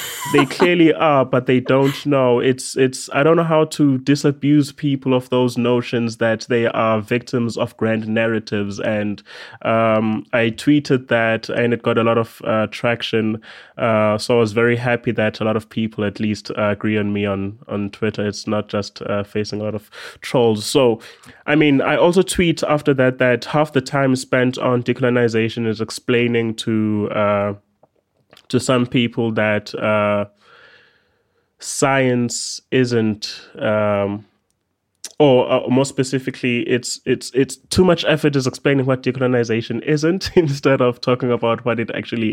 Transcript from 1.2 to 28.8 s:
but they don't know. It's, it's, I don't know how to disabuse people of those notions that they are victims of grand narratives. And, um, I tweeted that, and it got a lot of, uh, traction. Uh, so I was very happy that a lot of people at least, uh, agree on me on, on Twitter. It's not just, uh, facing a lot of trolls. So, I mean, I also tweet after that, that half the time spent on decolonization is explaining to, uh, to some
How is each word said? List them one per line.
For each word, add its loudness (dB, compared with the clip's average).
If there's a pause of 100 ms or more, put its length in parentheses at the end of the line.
but -2
they 4
don't 0
know. 2
It's, -2
it's, 0
I 2
don't 4
know 2
how 2
to 2
disabuse 2
people -2
of -2
those 2
notions 0
that 0
they 2
are 0
victims -4
of -4
grand -2
narratives. -2
And, -4 (400)
um, 0
I 2
tweeted 0
that, 0
and 0
it -4
got 0
a 2
lot 2
of, -6
uh, 0
traction. -2 (380)
Uh, 2
so 0
I 4
was 0
very 2
happy -2
that -2
a -4
lot 0
of -6
people -4
at -6
least, -4
uh, 0
agree -2
on -2
me -2
on, -6 (100)
on -6
Twitter. -4
It's -8
not -4
just, -6
uh, -4
facing -6
a -6
lot -6
of -12 (300)
trolls. 2
So, 4 (460)
I 2
mean, 4
I 0
also 4
tweet 0
after 2
that, 2
that 2
half 0
the 2
time 0
spent 0
on 0
decolonization 0
is -4
explaining 0
to, -2
uh, 0 (920)
to 2
some 0